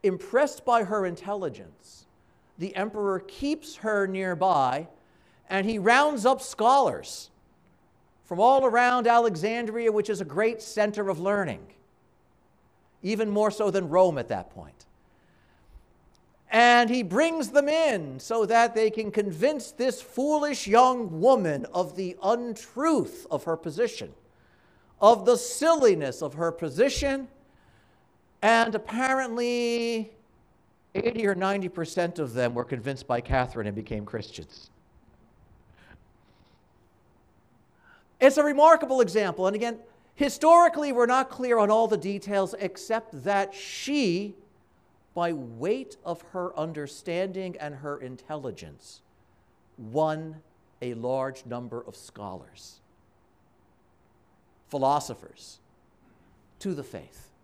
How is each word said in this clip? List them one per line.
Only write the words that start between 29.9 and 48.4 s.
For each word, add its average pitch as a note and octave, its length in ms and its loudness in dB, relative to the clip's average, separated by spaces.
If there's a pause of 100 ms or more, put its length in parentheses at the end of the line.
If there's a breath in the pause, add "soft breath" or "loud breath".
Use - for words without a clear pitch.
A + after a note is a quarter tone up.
eighty A3 320 -2
or G3+ 80 2
ninety F#3+ 340 -2
percent F3 500 -4
of B2+ 160 -6
them A#2+ 200 0
were A#2+ 100 -4
convinced C3 420 -8
by B2 140 -2
Catherine B2 460 -4
and G2+ 80 -6
became G#2+ 300 -8
Christians. - 680 -14 (3500 soft breath)
It's C4 160 8
a D4 80 4
remarkable D4 560 6
example. F#3 480 0
And G#3 80 -2
again, A3+ 220 -4 (360 soft breath)
historically, D4+ 800 6
we're A#3+ 140 4
not C4 240 0
clear B3 280 0
on G#3 120 4
all A3 180 4
the G#3 80 0
details, G3 640 -4
except G3+ 640 -8
that G3 300 -2
she, G#3 800 -4 (800)
by E3+ 180 -2
weight C#3 720 -6
of E3 180 -8 (100)
her F3+ 260 -8
understanding E3+ 1000 -8
and D3 160 -10
her C#3+ 240 -10
intelligence, B2+ 1040 -14 (760)